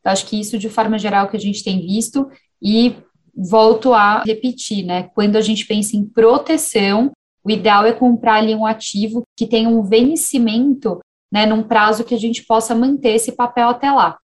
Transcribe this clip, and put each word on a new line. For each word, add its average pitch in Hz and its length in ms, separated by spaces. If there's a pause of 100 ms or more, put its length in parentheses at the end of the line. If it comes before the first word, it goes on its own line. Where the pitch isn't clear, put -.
Então, 190 120
acho 196 140
que 214 140
isso, 214 180
de 208 100
forma 214 300
geral, 196 300
que 220 80
a 208 40
gente 202 220
tem 190 180
visto 226 480 (320)
e 226 360 (400)
volto 220 560
a 214 300
repetir, 220 640
né, 180 200 (100)
quando 208 220
a 214 40
gente 214 260
pensa 214 300
em 208 80
proteção, 233 1080 (320)
o 190 60
ideal 208 340
é 226 80
comprar 233 440
ali 220 180
um 220 100
ativo 220 580 (140)
que 233 100
tenha 226 220
um 226 140
vencimento, 233 1160 (320)
né, 208 120
num 220 180
prazo 220 420
que 247 100
a 226 40
gente 233 280
possa 226 280
manter 247 420
esse 226 160
papel 240 360
até 247 220
lá 226 340